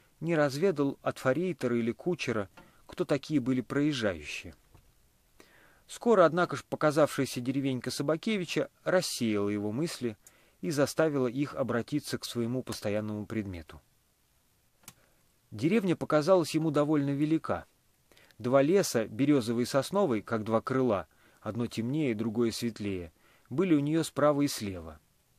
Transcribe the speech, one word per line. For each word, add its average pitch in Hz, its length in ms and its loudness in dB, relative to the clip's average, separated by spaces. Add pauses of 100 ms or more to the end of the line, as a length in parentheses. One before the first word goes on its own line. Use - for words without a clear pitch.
(200)
не 165 160 0
разведал 147 680 2
от - 160 -4
форейтера 131 580 0
или 117 160 0
кучера, 113 560 -4 (380)
кто - 180 -4
такие 151 340 0
были 127 220 0
проезжающие? 110 960 -2 (1300)
Скоро, 196 380 6
однако 160 300 2
ж, 127 120 -10
показавшаяся 139 760 0
деревенька 131 500 -2
Собакевича 160 800 -2 (140)
рассеяла 113 680 0
его 104 220 -2
мысли 123 460 -4 (440)
и 175 100 -4
заставила 143 560 2
их 131 260 -4
обратиться 127 640 -4
к - 80 -10
своему 120 380 -4
постоянному 107 600 -4
предмету. 95 540 -8 (1700)
Деревня 170 460 2
показалась 156 580 2
ему 160 160 2
довольно 147 380 2
велика. 143 560 -2 (720)
Два 123 220 4
леса, 147 440 2
березовый 120 580 2
и - 20 2
сосновый, 139 560 0
как 110 240 -4
два 110 160 2
крыла, 123 460 0 (340)
одно 110 260 -4
темнее, 127 480 -2
другое 113 360 0
светлее, 101 600 -6 (380)
были 165 260 2
у 147 40 4
нее 151 240 0
справа 143 400 2
и 143 40 2
слева. 87 500 -8 (400)